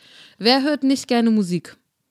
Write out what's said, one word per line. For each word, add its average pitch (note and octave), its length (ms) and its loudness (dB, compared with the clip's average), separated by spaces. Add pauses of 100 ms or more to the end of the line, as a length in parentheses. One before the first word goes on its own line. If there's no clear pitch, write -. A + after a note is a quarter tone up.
(380)
Wer B3+ 240 2
hört D4 200 -2
nicht C4+ 240 -2
gerne A#3 240 2
Musik? F3+ 460 -2 (340)